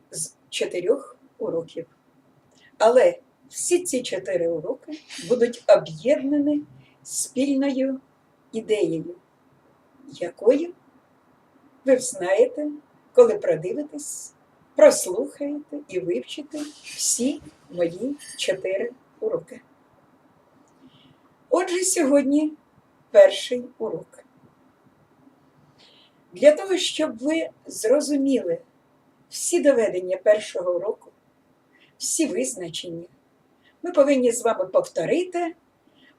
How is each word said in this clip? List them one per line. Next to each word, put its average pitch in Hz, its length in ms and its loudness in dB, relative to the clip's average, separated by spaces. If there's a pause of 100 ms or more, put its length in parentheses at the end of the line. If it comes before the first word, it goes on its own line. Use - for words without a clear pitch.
(120)
з - 220 -10 (160)
чотирьох - 680 -4 (200)
уроків. - 480 -8 (920)
Але 220 420 6 (300)
всі - 340 -2
ці 247 200 -2
чотири 180 460 -4
уроки 190 500 -8 (300)
будуть 233 380 0
об'єднані 277 920 2 (420)
спільною 269 960 -2 (520)
ідеєю, 180 640 -2 (920)
якою 285 680 0 (1120)
ви 254 100 6
взнаєте, 202 760 -4 (420)
коли 233 220 6
продивитесь, 214 1000 -6 (420)
прослухаєте 285 1000 2 (100)
і 180 120 -6
вивчите 285 600 -8 (240)
всі - 580 -4 (300)
мої 180 440 -4 (220)
чотири - 540 -4 (280)
уроки. - 420 -6 (1900)
Отже, 359 340 0
сьогодні 285 680 2 (580)
перший 240 520 6 (140)
урок. - 480 -10 (2000)
Для 220 180 8
того, 370 260 0
щоб 277 400 -2
ви 302 320 -2 (180)
зрозуміли 269 960 0 (680)
всі - 300 -2
доведення 190 580 2
першого 190 580 0
уроку, 190 360 -6 (840)
всі - 280 -2
визначення, 175 840 -8 (760)
ми 349 80 -6
повинні 269 400 4
з 233 100 -4
вами 214 240 0
повторити 330 880 -2 (640)